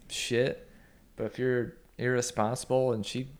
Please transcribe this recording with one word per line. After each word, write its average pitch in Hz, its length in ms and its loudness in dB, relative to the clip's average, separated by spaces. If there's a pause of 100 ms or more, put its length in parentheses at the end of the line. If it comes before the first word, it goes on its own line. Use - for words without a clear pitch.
shit, - 580 0 (500)
but 110 80 -4
if 107 140 -6
you're 123 360 0 (240)
irresponsible 123 920 2
and 107 120 -2
she 131 240 -6 (120)